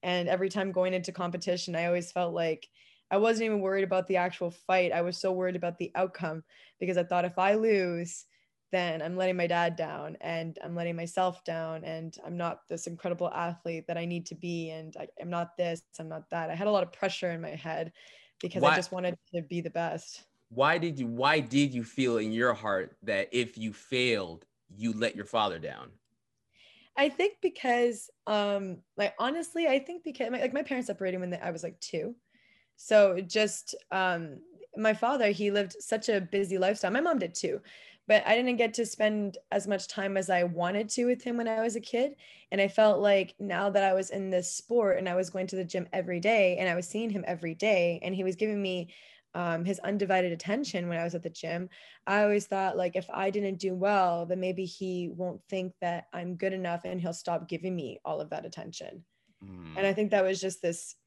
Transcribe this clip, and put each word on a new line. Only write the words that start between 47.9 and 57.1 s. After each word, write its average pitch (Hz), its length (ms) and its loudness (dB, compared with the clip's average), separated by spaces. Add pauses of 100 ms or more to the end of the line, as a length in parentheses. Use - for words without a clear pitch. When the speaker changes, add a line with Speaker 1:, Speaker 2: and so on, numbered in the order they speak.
Speaker 1:
and 185 120 -4
he 185 100 -2
was 185 120 -2
giving 214 260 0
me, 180 320 -4 (400)
um, 170 300 -2
his 185 160 -2
undivided 190 520 2
attention 190 560 -2
when 170 100 -2
I 170 60 -2
was 170 100 -4
at 170 80 -4
the 170 80 -6
gym, 170 400 -6 (360)
I 208 160 4
always 208 240 4
thought, 190 300 0
like, 180 200 0
if 185 140 -4
I 196 200 0
didn't 196 280 -2
do 185 160 -2
well, 180 520 2
then 180 140 -2
maybe 185 260 -2
he 180 420 -6
won't 180 400 -6
think 185 320 -4
that 175 320 -4
I'm 180 240 -6
good 190 160 -2
enough 175 320 -4
and 180 160 -6
he'll 175 140 -4